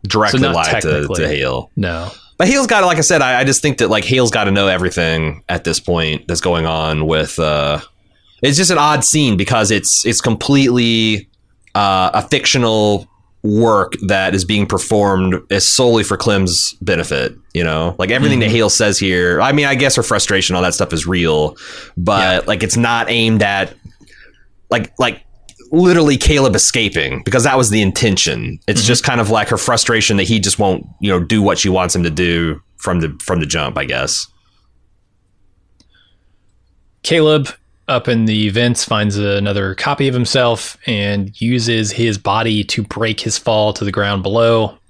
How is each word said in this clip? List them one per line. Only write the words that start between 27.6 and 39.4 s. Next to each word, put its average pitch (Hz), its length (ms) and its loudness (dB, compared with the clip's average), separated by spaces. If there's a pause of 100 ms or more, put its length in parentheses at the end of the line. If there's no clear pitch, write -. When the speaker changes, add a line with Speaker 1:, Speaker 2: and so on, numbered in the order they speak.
Speaker 1:
the 107 100 2
intention. 82 840 -2
It's 98 140 0
Speaker 2:
Mm-hmm. 101 60 0
Speaker 1:
just 120 160 2
kind 123 160 0
of, 107 120 0
like, 107 180 0
her 110 80 0
frustration 113 600 0
that 95 60 2
he 110 160 0
just 98 200 -2
won't, 95 260 0 (160)
you 101 100 0
know, 90 80 2
do 104 220 0
what 95 160 2
she - 100 -2
wants 90 280 0
him 87 80 0
to 85 80 0
do 85 500 -2 (160)
from 90 240 -2
the, 76 200 -4
from 90 200 -2
the 73 40 -2
jump, 71 320 -4
I 71 80 -4
guess. 65 420 -6 (2750)
Speaker 2:
Caleb, 151 480 2 (380)
up 127 200 -2
in 117 180 2
the 107 240 0
vents, 117 360 0
finds 104 320 -2
another 101 580 -2